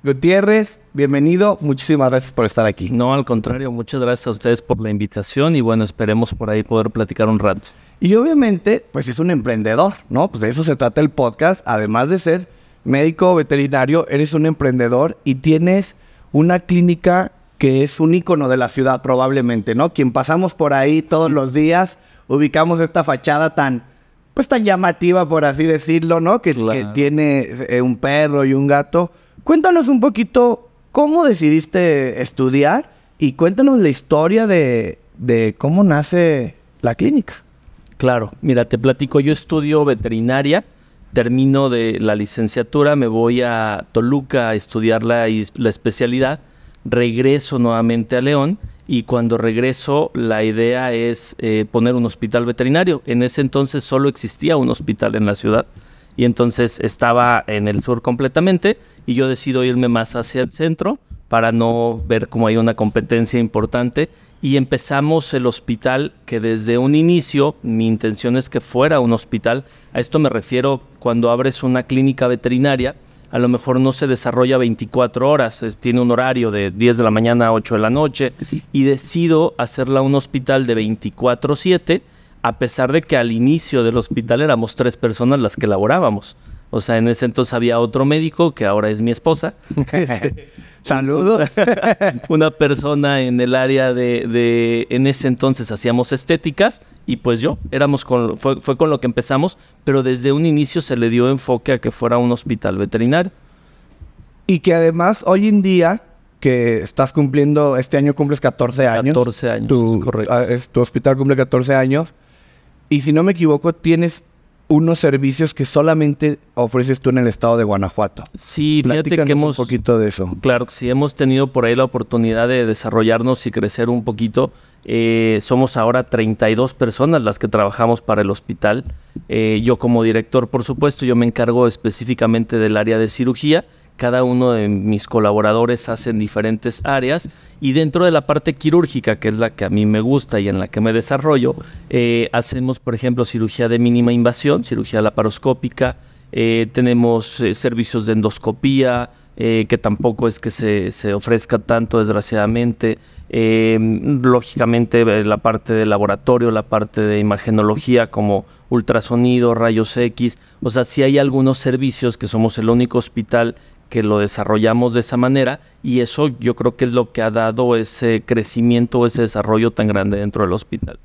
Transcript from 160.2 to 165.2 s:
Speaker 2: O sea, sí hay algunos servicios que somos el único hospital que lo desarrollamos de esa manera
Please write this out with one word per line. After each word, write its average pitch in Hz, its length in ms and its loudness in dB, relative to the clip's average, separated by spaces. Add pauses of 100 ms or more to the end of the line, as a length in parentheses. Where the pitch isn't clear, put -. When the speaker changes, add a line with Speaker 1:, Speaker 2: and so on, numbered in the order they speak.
Speaker 2:
O 120 80 -4
sea, 120 140 -2
sí - 180 -2
hay 139 160 4
algunos 131 400 2
servicios 127 580 -2
que 117 120 -8
somos 113 300 0
el 110 120 0
único 123 280 2
hospital 117 580 -2 (320)
que 113 140 -2
lo 104 160 2
desarrollamos 110 760 0
de 120 80 2
esa 120 160 -4
manera 131 440 0 (220)